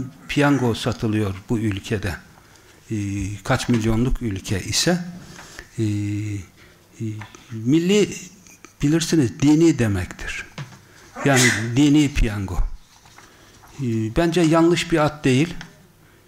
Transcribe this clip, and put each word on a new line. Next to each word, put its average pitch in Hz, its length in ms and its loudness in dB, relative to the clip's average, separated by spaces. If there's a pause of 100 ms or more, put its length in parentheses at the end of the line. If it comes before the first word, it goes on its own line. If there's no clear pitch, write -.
(280)
piyango 139 460 2
satılıyor 107 600 -2 (140)
bu 120 100 0
ülkede. 101 580 -4 (760)
E, 113 60 -4 (480)
kaç - 240 0
milyonluk 113 540 2
ülke 98 400 -4
ise, 175 420 0 (720)
e, 113 60 -2
e, 104 1200 -6 (460)
milli 165 580 2 (720)
bilirsiniz 151 580 2
dini 151 380 4
demektir. - 680 -4 (800)
Yani 135 180 4 (340)
dini 143 380 4
piyango. 101 440 -2 (1200)
E, 131 60 -4 (300)
bence 170 240 2
yanlış 165 520 4
bir 156 120 4
ad 147 200 -2
değil. 131 300 2 (720)